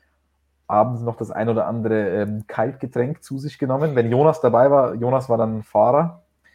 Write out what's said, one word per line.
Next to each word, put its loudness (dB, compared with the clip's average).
abends 0
noch -6
das -8
ein -4
oder 0
andere, -2
ähm, -6
Kaltgetränk -6
zu -12
sich -12
genommen. -2
Wenn 2
Jonas 2
dabei 4
war, 2
Jonas -2
war 2
dann -2
Fahrer. 0